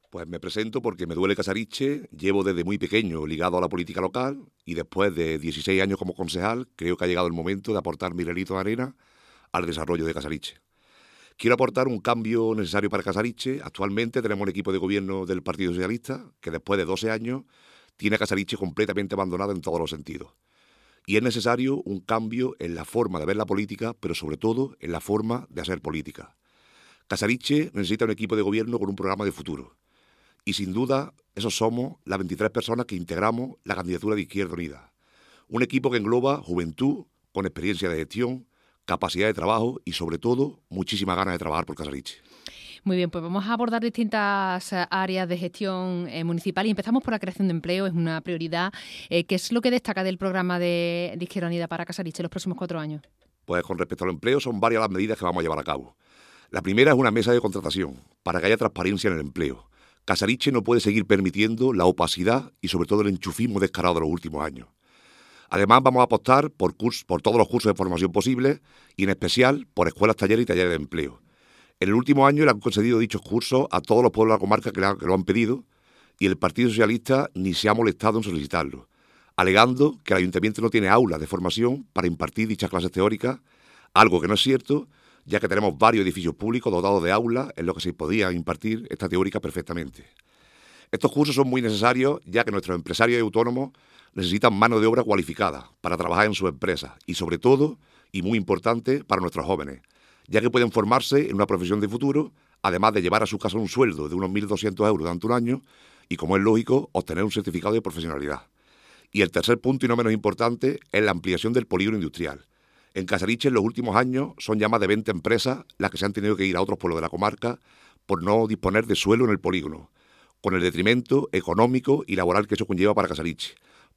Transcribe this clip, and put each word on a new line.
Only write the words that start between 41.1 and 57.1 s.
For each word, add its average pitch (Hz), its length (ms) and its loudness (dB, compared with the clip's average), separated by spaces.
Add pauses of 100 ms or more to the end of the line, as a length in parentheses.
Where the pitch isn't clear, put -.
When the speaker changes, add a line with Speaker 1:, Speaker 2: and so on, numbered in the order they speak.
Speaker 1:
ganas 95 160 -2
de 85 60 -4
trabajar 80 260 -4
por 76 120 -10
Casariche. 71 400 -12 (680)
Speaker 2:
Muy 185 140 0
bien, 175 120 -2
pues 175 100 -8
vamos 180 240 -4
a 220 80 -4
abordar 233 300 -2
distintas, 202 880 -2
eh, 180 180 -2
áreas 185 380 -2
de 180 80 -2
gestión, 185 720 -4
eh, 165 140 -8
municipal 170 460 -2
y - 20 2
empezamos 220 320 0
por - 80 -4
la 220 80 -2
creación 190 300 -2
de - 20 0
empleo, 175 340 -2
es 190 80 -2
una 160 280 -2
prioridad. 170 520 -4 (380)
Eh, 170 140 2
¿qué - 100 -2
es - 160 -2
lo 233 100 2
que 247 120 2
destaca 196 320 -2
del 190 140 -2
programa 180 420 0
de, 175 580 -2
de 175 60 -6
Izquierda 175 240 -4
Unida 170 180 -2
para 170 180 -6
Casariche 175 380 -8
los 175 80 -6
próximos 180 260 -6
cuatro 180 220 -6
años? 151 240 -8 (420)
Speaker 1:
Pues 87 200 0
con 95 120 -4
respecto 85 280 -4
al 92 60 0
empleo 110 280 0
son 120 220 -4
varias 113 220 2
las 107 80 0
medidas 104 280 -2
que 95 60 -6
vamos 87 160 0
a - 20 0
llevar 80 160 -2
a 73 60 -6
cabo. 69 320 -8 (540)
La 90 120 -4
primera 113 300 6
es 127 40 6
una 123 140 4